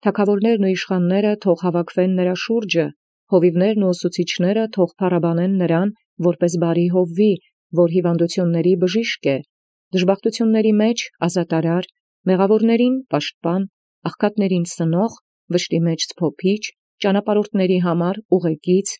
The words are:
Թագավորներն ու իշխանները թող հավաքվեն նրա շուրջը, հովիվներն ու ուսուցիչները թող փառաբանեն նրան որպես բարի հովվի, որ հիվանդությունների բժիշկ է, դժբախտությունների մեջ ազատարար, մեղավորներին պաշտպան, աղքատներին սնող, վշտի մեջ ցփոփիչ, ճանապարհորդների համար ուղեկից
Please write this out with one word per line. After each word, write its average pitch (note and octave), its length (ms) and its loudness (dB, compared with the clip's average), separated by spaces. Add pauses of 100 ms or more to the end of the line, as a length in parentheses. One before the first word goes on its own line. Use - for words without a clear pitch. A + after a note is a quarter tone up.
Թագավորներն G3+ 600 2
ու F#3+ 80 2
իշխանները F#3 640 0
թող F#3 240 0
հավաքվեն F3+ 540 0
նրա F3+ 220 0
շուրջը, F#3+ 500 -2 (460)
հովիվներն F3+ 500 2
ու F#3 80 2
ուսուցիչները F3+ 800 -2
թող F#3+ 240 0
փառաբանեն F3 640 0
նրան F3+ 400 0 (240)
որպես E3+ 360 0
բարի E3+ 320 0
հովվի, F3+ 440 2 (420)
որ E3+ 180 2
հիվանդությունների E3+ 840 0
բժիշկ F#3+ 500 -2
է, C#3 120 0 (560)
դժբախտությունների G#3+ 800 0
մեջ G#3+ 300 0 (160)
ազատարար, E3+ 680 -2 (380)
մեղավորներին A3 680 2 (100)
պաշտպան, E3+ 640 -4 (380)
աղքատներին G3 600 -2
սնող, F3 540 -2 (320)
վշտի F3 300 -2
մեջ E3 260 -2
ցփոփիչ, F#3 540 -4 (400)
ճանապարհորդների G3+ 800 0
համար F3 500 -2
ուղեկից F3+ 600 0 (100)